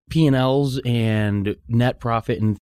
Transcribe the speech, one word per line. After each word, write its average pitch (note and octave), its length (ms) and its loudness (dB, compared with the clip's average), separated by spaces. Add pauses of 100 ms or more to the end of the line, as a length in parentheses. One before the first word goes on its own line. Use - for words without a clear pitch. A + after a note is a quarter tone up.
(100)
P D#3+ 160 2
and C3+ 100 4
Ls C3 480 0
and G#2+ 720 0 (120)
net A#2+ 320 0
profit, A#2 400 -4
and G#2+ 220 0